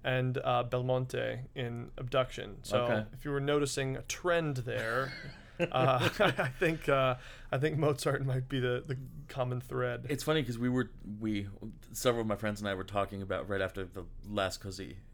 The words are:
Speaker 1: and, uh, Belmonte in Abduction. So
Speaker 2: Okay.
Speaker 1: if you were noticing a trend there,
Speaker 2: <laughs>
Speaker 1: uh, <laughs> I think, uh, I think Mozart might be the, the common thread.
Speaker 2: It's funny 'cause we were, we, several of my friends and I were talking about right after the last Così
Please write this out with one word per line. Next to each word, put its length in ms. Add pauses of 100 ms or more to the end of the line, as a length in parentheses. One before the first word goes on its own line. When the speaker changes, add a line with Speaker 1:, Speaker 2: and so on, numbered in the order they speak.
Speaker 1:
and, 400
uh, 200
Belmonte 760 (140)
in 440
Abduction. 640
So 220
Speaker 2:
Okay. 280
Speaker 1:
if 120
you 60
were 100
noticing 560
a 60
trend 560
there, 540 (460)
Speaker 2:
<laughs> 20 (120)
Speaker 1:
uh, 420
<laughs> 60
I 280 (100)
think, 300
uh, 260 (360)
I 80
think 200
Mozart 480
might 220
be 120
the, 260
the 100 (320)
common 320
thread. 500
Speaker 2:
It's 140
funny 180
'cause 160
we 100
were, 220 (300)
we, 260 (460)
several 300
of 40
my 100
friends 240
and 80
I 60
were 100
talking 380
about 260
right 120
after 240
the 200 (240)
last 340
Così 340 (180)